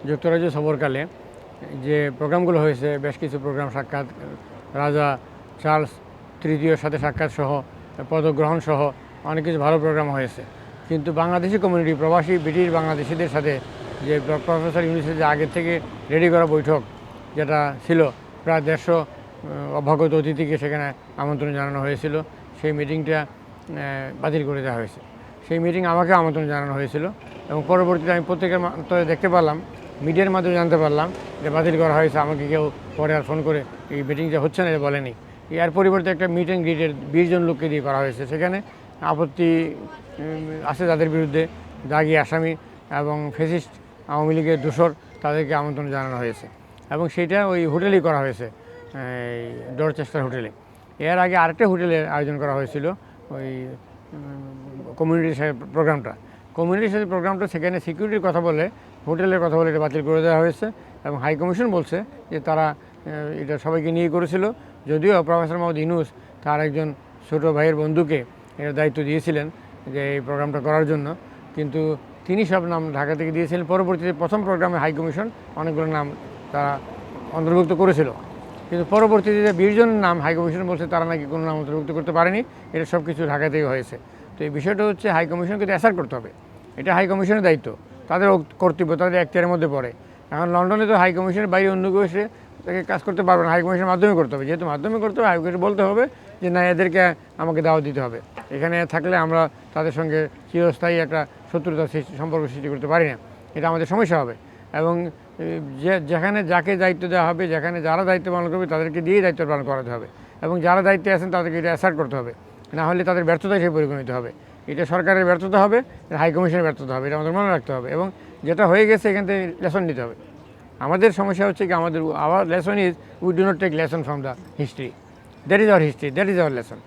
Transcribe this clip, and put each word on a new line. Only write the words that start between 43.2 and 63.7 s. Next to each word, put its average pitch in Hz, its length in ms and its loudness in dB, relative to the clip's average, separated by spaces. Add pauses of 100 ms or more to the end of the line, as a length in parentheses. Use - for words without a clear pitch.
ফ্যাসিস্ট 160 340 -2 (380)
আওয়ামী 151 260 0
লীগের 160 280 2
দোসর, 151 300 2 (300)
তাদেরকে 151 340 0
আমন্ত্রণ 147 360 -4
জানানো 131 260 -4
হয়েছে 120 300 -6 (440)
এবং 156 180 -2
সেইটা 180 380 0
ওই 175 180 0
হোটেলেই 180 340 2
করা 160 200 2
হয়েছে, 123 260 -4
এই 120 1300 -10
ডরচেস্টার 151 460 -2
হোটেলে। 123 260 -6 (500)
এর 165 180 2
আগে 180 180 2
আরেকটা 165 320 4
হোটেলে 170 400 2
আয়োজন 147 320 -2
করা 143 140 -2
হয়েছিল 139 320 -4 (440)
ওই, 131 380 -10 (460)
উম, 135 840 -14
কমিউনিটির 160 380 2
সাথে 147 180 -2 (200)
প্রোগ্রামটা। 147 400 0 (400)
কমিউনিটির 185 360 0
সাথে 208 160 0
প্রোগ্রামটা, 185 420 -2
সেখানে 175 320 -2
সিকিউরিটির 190 480 -2
কথা 175 140 2
বলে, 170 280 2 (380)
হোটেলের 180 320 2
কথা 165 180 2
বলে 165 120 4
এটা 151 100 0
বাতিল 151 260 0
করে 160 160 2
দেওয়া 160 180 4
হয়েছে 170 320 0 (320)
এবং 147 140 -4
হাই 143 180 0
কমিশন 180 360 0
বলছে 175 320 -2 (280)
যে 160 80 -6
তারা, 156 300 2
আহ, 151 720 -10
এটা 147 160 -4
সবাইকে 160 340 -2